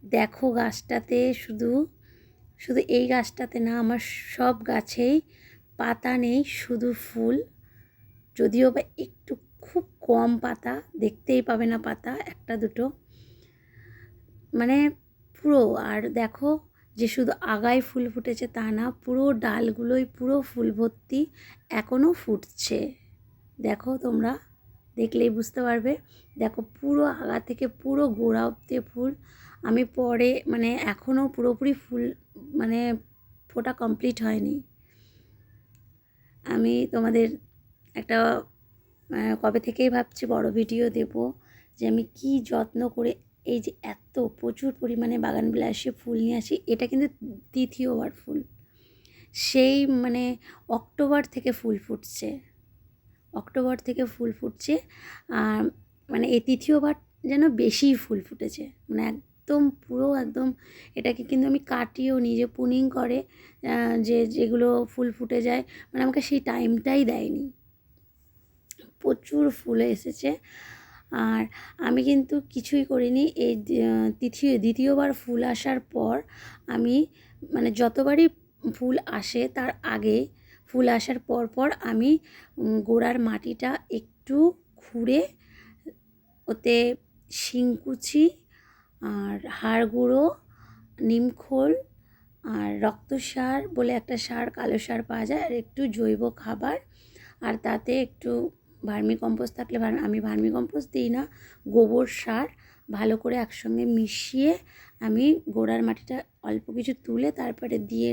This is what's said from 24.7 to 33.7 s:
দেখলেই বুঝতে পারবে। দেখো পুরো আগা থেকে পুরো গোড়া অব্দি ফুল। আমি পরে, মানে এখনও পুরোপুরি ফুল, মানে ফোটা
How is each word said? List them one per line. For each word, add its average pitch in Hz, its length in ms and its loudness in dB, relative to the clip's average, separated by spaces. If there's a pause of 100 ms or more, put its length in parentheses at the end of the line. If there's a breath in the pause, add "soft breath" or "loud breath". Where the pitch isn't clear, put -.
দেখলেই 233 340 2
বুঝতে 226 320 -4
পারবে। 240 360 0 (400 soft breath)
দেখো 220 240 -4
পুরো 285 420 0
আগা 285 360 -2
থেকে 247 280 -6
পুরো 277 400 0
গোড়া 226 380 0
অব্দি 233 340 -4
ফুল। 254 360 -6 (460 loud breath)
আমি 233 240 2
পরে, 247 640 2
মানে 233 280 0
এখনও 262 520 0
পুরোপুরি 247 460 0
ফুল, 247 400 -4 (220)
মানে 233 440 -2 (680)
ফোটা 247 240 -6